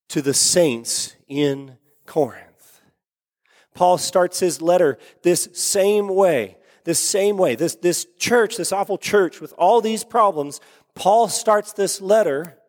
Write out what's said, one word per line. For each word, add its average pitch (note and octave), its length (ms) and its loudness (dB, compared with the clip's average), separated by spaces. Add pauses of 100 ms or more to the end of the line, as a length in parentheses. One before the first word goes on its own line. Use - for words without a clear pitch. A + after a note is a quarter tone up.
(100)
to D#3 120 -4
the C3+ 100 -2
saints B2 840 -2 (100)
in C#3 500 -4 (300)
Corinth." - 760 -8 (920)
Paul F3+ 240 2
starts - 400 -2
his D#3+ 240 -2
letter E3+ 340 2 (260)
this E3+ 320 0
same G3+ 520 -2
way, E3+ 520 0 (260)
this E3 160 -2
same G3+ 360 -2
way. D#3 200 0
This, D#3 180 -4
this - 320 -2 (100)
church, A#3 420 0
this E3+ 120 -6
awful G3 260 -4
church - 440 0
with D#3 180 -18
all A#3 220 6
these A3 240 -2
problems, F3 560 0 (340)
Paul G#3+ 320 2
starts G#3 460 -2
this - 280 -4
letter F3 560 0 (120)